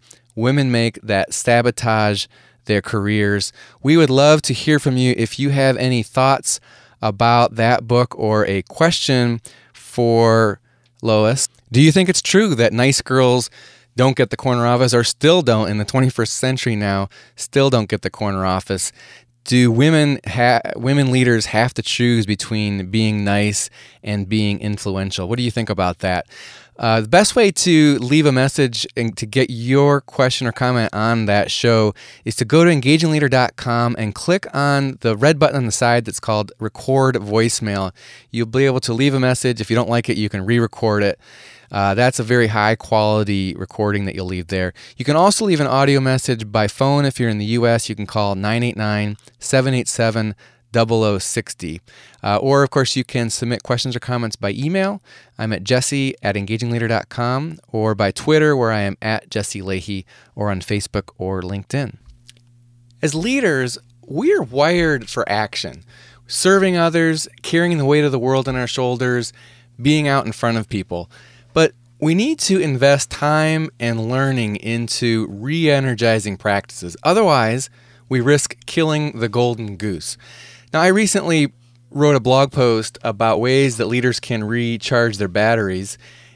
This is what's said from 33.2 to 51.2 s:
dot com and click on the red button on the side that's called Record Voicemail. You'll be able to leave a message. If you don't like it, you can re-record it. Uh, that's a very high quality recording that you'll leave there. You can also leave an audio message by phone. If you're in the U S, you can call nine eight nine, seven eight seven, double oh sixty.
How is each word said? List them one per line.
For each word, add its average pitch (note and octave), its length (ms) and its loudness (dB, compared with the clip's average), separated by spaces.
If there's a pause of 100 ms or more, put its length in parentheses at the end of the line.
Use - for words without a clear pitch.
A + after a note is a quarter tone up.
dot B2 280 0
com A#2+ 420 -2
and G#2+ 160 -4
click - 400 -2
on C#3 460 0
the A2+ 160 0
red D3 200 4
button C#3+ 200 2
on B2+ 80 -2
the A2 80 -4
side A#2+ 320 2
that's G#2 160 -10
called G#2+ 360 -2
Record C3 580 0
Voicemail. G#2 760 -2 (400)
You'll A#2 140 -4
be B2+ 200 0
able C3 160 2
to A#2+ 120 -4
leave C3+ 200 2
a C3+ 60 0
message. B2+ 400 0
If G#2+ 100 -6
you A2+ 60 0
don't A#2 140 0
like A#2 180 -2
it, A#2 80 -2
you G#2 140 -2
can F#2+ 160 -8
re-record A2 580 0
it. G2 160 0 (500)
Uh, G2 260 0
that's B2 220 2
a A#2+ 60 -2
very A#2+ 240 2
high G#2+ 280 2
quality G#2+ 800 0
recording G2+ 500 -4
that F#2+ 100 -6
you'll F#2 100 -8
leave F2+ 220 -8
there. F#2 260 -4 (220)
You - 80 -8
can C#3+ 140 0
also G3+ 260 2
leave F#3 160 2
an C#3+ 80 0
audio C#3 320 2
message C3 500 -2
by G#2 200 0
phone. C#3+ 340 0
If C3+ 160 -2
you're A#2+ 100 0
in G#2 100 -2
the G#2 60 -4
U A#2 220 0
S, A#2 220 0
you A2 60 -8
can G2+ 120 -8
call G2+ 280 -2
nine G#2+ 280 -2
eight A#2+ 140 -4
nine, G#2 400 -4 (200)
seven C3 360 0
eight B2 160 -2
seven, A2 440 -2 (380)
double A2+ 320 2
oh G2+ 160 0
sixty. F2 600 -8 (420)